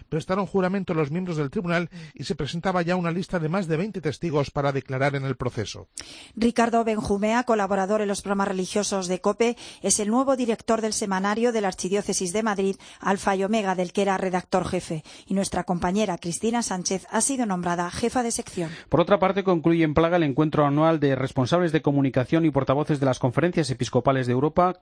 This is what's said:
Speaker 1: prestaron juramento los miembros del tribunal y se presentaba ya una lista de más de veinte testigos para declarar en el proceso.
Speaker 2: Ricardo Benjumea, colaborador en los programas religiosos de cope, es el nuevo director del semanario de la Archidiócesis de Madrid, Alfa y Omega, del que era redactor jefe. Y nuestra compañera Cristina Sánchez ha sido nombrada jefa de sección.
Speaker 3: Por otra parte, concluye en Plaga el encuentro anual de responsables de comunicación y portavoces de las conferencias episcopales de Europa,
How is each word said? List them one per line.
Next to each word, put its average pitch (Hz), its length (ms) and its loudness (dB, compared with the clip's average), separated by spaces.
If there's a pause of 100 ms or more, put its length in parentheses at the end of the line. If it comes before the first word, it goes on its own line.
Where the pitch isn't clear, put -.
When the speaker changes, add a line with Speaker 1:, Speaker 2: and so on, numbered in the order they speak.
Speaker 1:
prestaron 185 380 -2
juramento 185 480 0
los 156 160 0
miembros 175 280 -4
del 147 120 -2
tribunal 175 400 -2 (240)
y - 120 -12
se 185 100 -4
presentaba 170 480 -2
ya 175 120 0
una 175 140 0
lista 180 300 -2
de 156 100 -2
más 180 180 -2
de 156 100 0
veinte 196 220 -4
testigos 151 520 -2
para 139 200 0
declarar 135 440 -2
en 135 100 -4
el 135 100 -2
proceso. 107 520 -6 (480)
Speaker 2:
Ricardo 233 480 2
Benjumea, 214 600 0
colaborador 202 580 0
en 208 60 -2
los 202 140 -4
programas 196 280 -2
religiosos 190 580 -2
de 180 120 -2
cope, 233 380 0 (240)
es 196 180 0
el 208 100 -2
nuevo 262 260 2
director 226 460 0
del 214 120 -2
semanario 208 580 0
de 220 100 0
la 196 80 0
Archidiócesis 185 640 -2
de 220 100 -2
Madrid, 196 320 0 (240)
Alfa 196 360 0
y 190 80 0
Omega, 196 300 0
del 180 200 -2
que 202 100 2
era 196 160 2
redactor 180 480 0
jefe. 170 360 -4 (220)
Y - 80 -6
nuestra 190 300 -2
compañera 180 560 -2
Cristina 226 420 -2
Sánchez 185 480 -4
ha 220 120 0
sido 247 260 0
nombrada 175 420 -2
jefa 233 320 -2
de 233 80 -2
sección. 180 400 -6 (200)
Speaker 3:
Por 151 120 4
otra 185 160 4
parte, 190 260 2
concluye 170 400 4
en 151 120 2
Plaga 165 220 4
el 170 60 4
encuentro 147 440 2
anual 156 320 4
de 139 160 2
responsables 135 560 0
de 151 100 2
comunicación 143 640 2
y 156 60 4
portavoces 139 480 2
de 135 80 2
las 127 100 2
conferencias 143 540 0
episcopales 127 560 0
de 123 60 2
Europa, 160 480 2